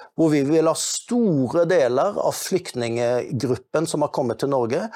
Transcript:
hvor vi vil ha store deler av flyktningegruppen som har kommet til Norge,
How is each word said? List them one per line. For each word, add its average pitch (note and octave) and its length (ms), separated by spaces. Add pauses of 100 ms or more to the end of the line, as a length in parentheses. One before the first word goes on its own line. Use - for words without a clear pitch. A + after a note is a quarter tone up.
(180)
hvor D#3+ 140
vi D3 100
vil D#3+ 240
ha D#3+ 80
store E3+ 920
deler D#3 500
av - 160
flyktningegruppen B2 1500
som D#3 140
har D3 80
kommet B2 300
til C#3 100
Norge, C#3 460